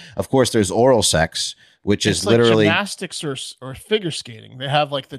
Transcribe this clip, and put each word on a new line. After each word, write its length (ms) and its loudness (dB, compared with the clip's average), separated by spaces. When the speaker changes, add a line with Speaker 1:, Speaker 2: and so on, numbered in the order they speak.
Speaker 1:
Of 140 -6
course, 220 2
there's 200 2
oral 320 4
sex, 520 -2
which 220 0
Speaker 2:
It's 140 0
Speaker 1:
is 60 -6
Speaker 2:
like 120 4
Speaker 1:
literally 300 4
Speaker 2:
gymnastics 540 -4
or, 140 -6
or 140 -14
figure 360 -4
skating. 480 -14
They 100 -8
have, 240 0
like, 160 -8
the 100 -16